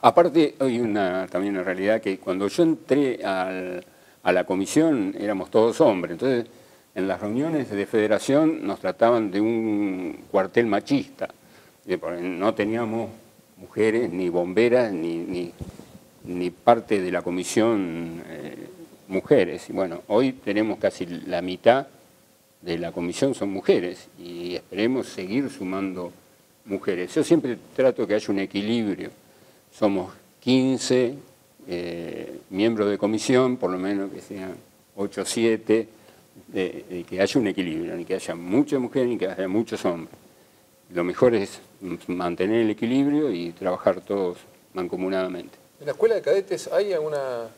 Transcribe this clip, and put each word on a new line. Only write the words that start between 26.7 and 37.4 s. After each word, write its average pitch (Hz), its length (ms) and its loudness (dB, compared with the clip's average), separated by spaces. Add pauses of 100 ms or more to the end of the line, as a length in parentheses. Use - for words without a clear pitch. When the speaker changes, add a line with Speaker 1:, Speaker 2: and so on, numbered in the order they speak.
Speaker 1:
Yo 156 80 2
siempre 131 340 2 (180)
trato 127 300 2
que 98 100 0
haya 107 160 -2
un 98 80 0
equilibrio. 104 680 -2 (640)
Somos 98 420 -2 (260)
quince, 127 760 2 (520)
eh, 175 680 -8 (140)
miembros 104 380 2
de 101 80 0
comisión, 127 600 2
por 92 140 -2
lo 92 80 -4
menos 98 320 -2
que - 100 -14
sean 92 320 -12 (420)
ocho 98 280 -6
o - 20 -4
siete, 113 600 2 (600)
de, - 420 -4
de 87 140 -8
que 92 180 -8
haya 101 180 2
un 110 80 2